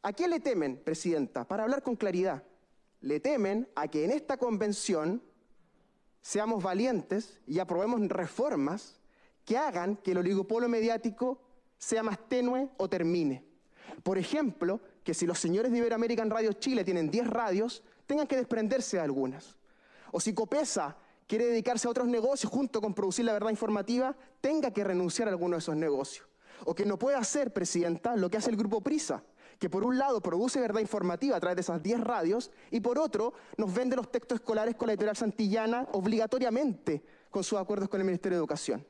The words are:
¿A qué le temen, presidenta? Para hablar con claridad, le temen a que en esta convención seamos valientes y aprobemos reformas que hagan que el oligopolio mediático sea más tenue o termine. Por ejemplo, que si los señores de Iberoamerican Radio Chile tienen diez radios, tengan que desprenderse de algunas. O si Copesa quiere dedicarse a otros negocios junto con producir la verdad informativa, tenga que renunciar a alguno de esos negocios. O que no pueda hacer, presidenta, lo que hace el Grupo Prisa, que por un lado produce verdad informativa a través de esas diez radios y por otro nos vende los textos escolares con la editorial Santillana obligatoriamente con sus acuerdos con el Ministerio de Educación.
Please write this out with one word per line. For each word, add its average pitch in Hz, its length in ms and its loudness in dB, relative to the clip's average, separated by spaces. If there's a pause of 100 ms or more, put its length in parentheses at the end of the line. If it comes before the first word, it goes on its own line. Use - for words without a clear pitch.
¿A 202 120 -4
qué 339 140 -2
le 330 120 0
temen, 156 440 -2
presidenta? 156 640 -2
Para 208 160 -2
hablar 269 200 0
con 247 120 -2
claridad, 185 480 -2 (580)
le 147 180 -2
temen 226 560 0
a 147 120 -2
que 156 180 0
en 202 60 0
esta 277 260 -2
convención 208 840 -2 (1000)
seamos 214 420 -2
valientes 202 800 -2
y 156 140 -2
aprobemos 185 480 0
reformas 185 920 -2 (460)
que 226 120 0
hagan 202 400 -2
que 185 140 -4
el 185 80 2
oligopolio 196 500 0
mediático 226 720 0 (360)
sea 220 260 0
más 214 240 -2
tenue 254 500 0
o 190 100 -2
termine. 165 560 0 (600)
Por 190 140 0
ejemplo, 196 640 -2 (220)
que 160 120 -4
si 170 100 0
los 170 140 0
señores 202 320 2
de 240 80 2
Iberoamerican 226 500 0
Radio 220 240 0
Chile 233 300 0
tienen 175 260 0
diez 226 180 0
radios, 220 560 0 (220)
tengan 285 220 0
que 269 80 0
desprenderse 233 640 0
de 165 60 0
algunas. 135 540 -2 (540)
O 170 80 -2
si 214 140 -2
Copesa 214 640 -2 (300)
quiere 220 200 0
dedicarse 240 420 2
a 240 40 2
otros 247 160 2
negocios 240 440 4
junto 233 300 2
con 208 120 0
producir 202 320 2
la 220 80 4
verdad 208 160 2
informativa, 220 680 2 (260)
tenga 277 300 2
que 202 120 0
renunciar 180 440 2
a 202 40 2
alguno 175 240 0
de 160 40 0
esos 165 160 -2
negocios. 143 520 -2 (380)
O 165 100 -2
que 202 100 0
no 202 140 0
pueda 269 180 2
hacer, 254 340 0
presidenta, 175 640 0
lo 185 140 2
que 214 80 0
hace 226 140 0
el 214 60 0
Grupo 214 240 0
Prisa, 294 420 -2 (340)
que 180 120 -4
por 190 140 0
un 254 140 2
lado 269 240 2
produce 226 380 0
verdad 220 220 0
informativa 202 560 0
a - 20 0
través 180 160 0
de 180 60 -2
esas 165 200 -2
diez 220 180 0
radios 220 520 0 (180)
y 233 100 0
por 240 200 0
otro 240 340 0 (240)
nos 202 160 0
vende 254 220 0
los 247 160 -4
textos 233 280 -2
escolares 226 360 0
con - 120 -2
la 214 60 2
editorial 208 220 0
Santillana 226 760 0
obligatoriamente 220 1120 0 (260)
con 196 140 -2
sus 208 140 0
acuerdos 196 320 -2
con 196 100 -2
el 190 60 0
Ministerio 180 320 0
de 170 40 2
Educación. 143 480 -2